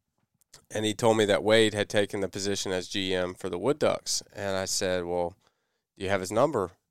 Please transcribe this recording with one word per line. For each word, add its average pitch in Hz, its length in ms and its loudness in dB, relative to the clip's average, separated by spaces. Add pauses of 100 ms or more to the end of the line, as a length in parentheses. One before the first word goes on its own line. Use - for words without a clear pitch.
(760)
And 107 120 -2
he 107 80 0
told 113 220 4
me 110 100 4
that 92 160 4
Wade 107 320 4
had 104 140 -2
taken 104 320 0
the 95 80 -2
position 98 440 -4
as 90 160 -4
G 95 260 -2
M 90 200 -2
for 92 160 -10
the 90 80 -6
Wood 135 200 -2
Ducks. - 440 -2 (120)
And 98 220 -6
I 95 80 -2
said, 92 400 -2
"Well, 87 320 -4 (640)
do 98 60 -8
you 92 60 -2
have 98 100 0
his 92 120 -8
number?" 113 380 0 (200)